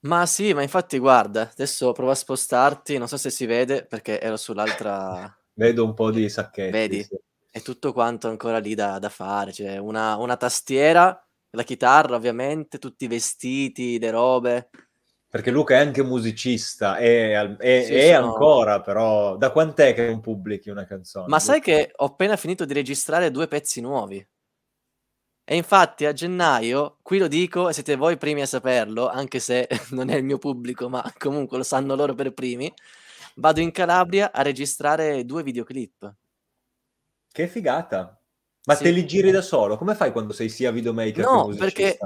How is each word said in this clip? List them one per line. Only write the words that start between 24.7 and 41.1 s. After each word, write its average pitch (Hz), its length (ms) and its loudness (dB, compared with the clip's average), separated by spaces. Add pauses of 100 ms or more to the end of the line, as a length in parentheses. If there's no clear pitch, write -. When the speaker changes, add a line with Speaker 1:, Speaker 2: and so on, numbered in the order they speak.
Speaker 1:
E 151 80 -2
infatti 170 500 4
a 147 60 2
gennaio, 147 920 0
qui 196 160 0
lo 180 80 2
dico 175 420 -2
e 160 40 -4
siete 147 220 -2
voi 156 180 2
i 151 40 -4
primi 147 240 -4
a 135 60 -2
saperlo, 120 600 -2
anche 131 320 -6
se 123 300 -2
<laughs> - 220 -6
non 127 180 -6
è - 60 -2
il 135 100 -2
mio 135 140 -4
pubblico, 123 500 -8
ma 127 140 -6 (140)
comunque 139 400 -6
lo 127 60 -4
sanno 135 320 -2
loro 135 200 0
per 131 180 -6
primi, 127 400 -8 (600)
vado 156 260 4
in 165 100 0
Calabria 180 600 2
a 131 80 -2
registrare 143 840 -2
due 147 200 -8
videoclip. 120 680 -10 (1160)
Speaker 2:
Che 165 160 -4
figata! 147 680 -4 (460)
Ma 143 100 4
Speaker 1:
Sì. 147 120 0
Speaker 2:
te 175 60 6
li 175 140 0
giri 190 240 2
da 190 140 4
solo? 107 340 0
Come 190 160 -2
fai 151 180 0
quando 107 220 -6
sei 113 160 -4
sia 123 220 -2
videomaker 113 420 -4